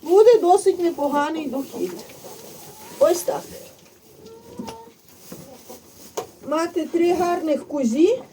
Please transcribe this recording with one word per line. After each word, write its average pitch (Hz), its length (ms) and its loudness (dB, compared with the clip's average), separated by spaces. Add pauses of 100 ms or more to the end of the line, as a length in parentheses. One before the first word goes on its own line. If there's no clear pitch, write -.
буде 415 380 8
досить 370 400 2
непоганий 302 680 -2
дохід. 262 440 -8 (1080)
Ось 320 220 2
так. 147 200 -6 (3000)
Мати 330 380 -4
три 349 280 0
гарних 349 540 -2
козі 294 540 0 (100)